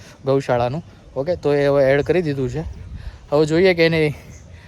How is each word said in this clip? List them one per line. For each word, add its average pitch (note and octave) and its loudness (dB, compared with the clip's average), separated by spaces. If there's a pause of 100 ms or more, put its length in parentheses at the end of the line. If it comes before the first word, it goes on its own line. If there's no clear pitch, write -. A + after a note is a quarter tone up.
(260)
ગૌશાળાનું. C3+ 0 (320)
ઓકે, D3+ -4
તો D3 -2
એ C#3+ 2
હવે C#3 4
એડ C#3 4
કરી D#3 0
દીધું C#3 -2
છે. C#3+ -8 (680)
હવે D3+ 2
જોઈએ F3 4
કે E3 2
એની, D#3 0 (540)